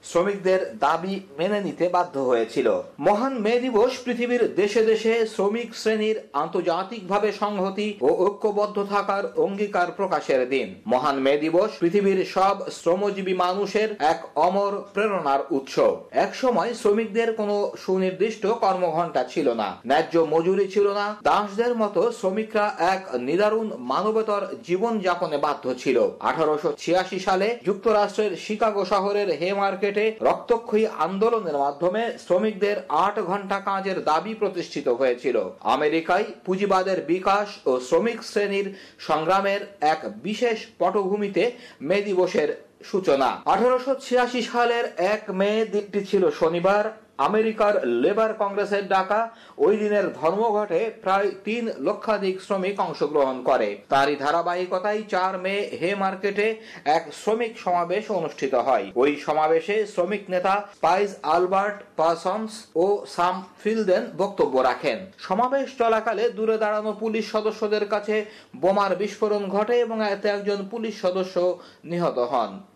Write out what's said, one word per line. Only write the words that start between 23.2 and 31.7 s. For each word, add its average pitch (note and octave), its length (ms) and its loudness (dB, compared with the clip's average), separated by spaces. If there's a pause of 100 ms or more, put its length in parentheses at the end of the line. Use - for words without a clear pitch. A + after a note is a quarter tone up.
মানবেতর G3+ 680 0 (200)
জীবন G#3+ 320 0
যাপনে F3 400 0
বাধ্য D3 360 -2
ছিল। A#2+ 340 2 (120)
আঠারোশো D3+ 580 0
ছিয়াশি F3+ 420 0
সালে G3 460 0
যুক্তরাষ্ট্রের G#3 680 0
শিকাগো G#3+ 480 -2
শহরের G3+ 500 0
হে F3 200 -2
মার্কেটে G3+ 680 0
রক্তক্ষয়ী A3+ 680 2
আন্দোলনের G3 720 0
মাধ্যমে F3 680 0